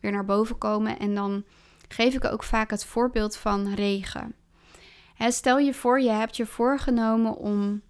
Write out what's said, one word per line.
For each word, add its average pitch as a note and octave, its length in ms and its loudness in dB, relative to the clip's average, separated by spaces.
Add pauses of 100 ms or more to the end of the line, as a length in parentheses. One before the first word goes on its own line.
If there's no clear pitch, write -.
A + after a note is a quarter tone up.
weer G3+ 100 -2
naar G3+ 140 -2
boven G#3+ 320 2
komen. G#3+ 420 -2
En G3+ 160 0
dan G3+ 280 -2 (440)
geef B3 260 2
ik B3+ 120 -2
ook - 180 -2
vaak A3 260 0
het G#3+ 160 -4
voorbeeld A#3 520 0
van G3+ 360 -2
regen. G3+ 640 -4 (760)
Hè, A#3 180 0
stel C4 280 2
je C#4 140 2
voor, B3+ 280 2
je B3 80 4
hebt A3 280 -2
je A#3 80 -2
voorgenomen A3+ 920 0
om G#3 540 -2